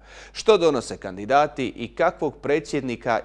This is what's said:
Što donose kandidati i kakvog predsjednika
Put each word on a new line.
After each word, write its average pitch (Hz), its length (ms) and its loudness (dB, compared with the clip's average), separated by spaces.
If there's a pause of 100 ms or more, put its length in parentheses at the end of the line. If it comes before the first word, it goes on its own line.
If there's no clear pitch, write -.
(320)
Što - 260 2
donose 143 400 0
kandidati 120 800 0
i 113 200 -10
kakvog 165 460 -2
predsjednika 127 840 -2